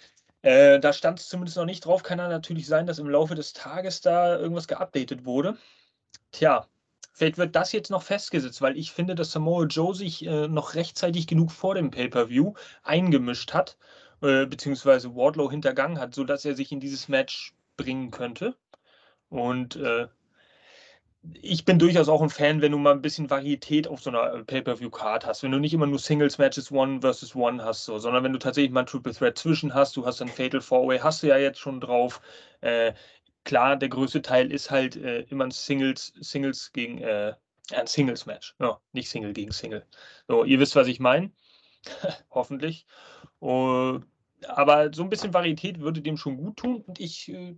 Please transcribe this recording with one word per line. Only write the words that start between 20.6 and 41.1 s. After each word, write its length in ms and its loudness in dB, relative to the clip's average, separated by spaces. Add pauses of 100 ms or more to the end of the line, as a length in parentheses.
ich 240 -4
bin 120 6
durchaus 300 6
auch 140 4
ein 80 2
Fan, 320 2
wenn 100 4
du 60 0
mal 160 6
ein 80 0
bisschen 280 -4
Varietät 600 -2
auf 120 -12
so 100 -6
einer, 240 0
äh, 100 -12
Pay-Per-View-Card 800 -4
hast. 180 -6
Wenn 80 -2
du 80 2
nicht 140 0
immer 140 4
nur 120 0
Singles-Matches, 720 2
One 300 0
versus 340 -2
One 260 0
hast, 220 -6
so, 160 -8
sondern 240 0
wenn 80 0
du 80 -4
tatsächlich 320 0
mal 80 2
ein 60 0
Triple 280 -8
Threat 240 0
zwischen 360 0
hast, 240 2
du 80 -6
hast 160 -4
ein 80 -8
Fatal 320 -4
Four-Way, 380 2
hast 220 0
du 60 0
ja 80 6
jetzt 240 2
schon 220 -10
drauf. 400 0 (400)
Äh, 320 0 (520)
klar, 320 4
der 120 -4
größte 320 -2
Teil 300 4
ist 180 -8
halt, 260 0
äh, 340 -6
immer 160 -2
ein 60 -6
Singles, 680 -2
Singles 520 -6
gegen, 280 -8
äh, 340 -4 (400)
ein 140 -2
Singles-Match. 720 -4
Ja, 200 -2 (120)
nicht 180 -10
Single 240 -8
gegen 180 -10
Single. 340 -10 (420)
So, 160 4
ihr 160 4
wisst, 160 2
was 120 8
ich 120 -4
mein. 340 2 (500)